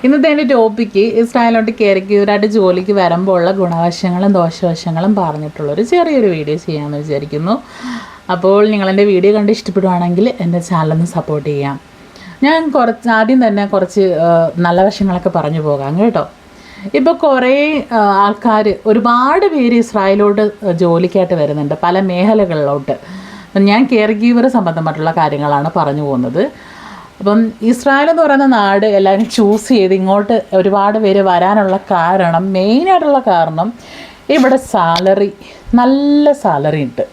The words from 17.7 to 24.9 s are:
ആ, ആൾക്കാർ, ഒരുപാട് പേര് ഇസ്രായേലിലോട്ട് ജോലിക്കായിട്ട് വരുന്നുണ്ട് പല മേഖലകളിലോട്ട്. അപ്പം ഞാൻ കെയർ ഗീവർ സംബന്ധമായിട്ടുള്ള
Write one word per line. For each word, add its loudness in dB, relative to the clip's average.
ആ, 2
ആൾക്കാർ, 0
ഒരുപാട് 2
പേര് 2
ഇസ്രായേലിലോട്ട് 0
ജോലിക്കായിട്ട് 0
വരുന്നുണ്ട് -4
പല 0
മേഖലകളിലോട്ട്. 0
അപ്പം 0
ഞാൻ 4
കെയർ 2
ഗീവർ 2
സംബന്ധമായിട്ടുള്ള -2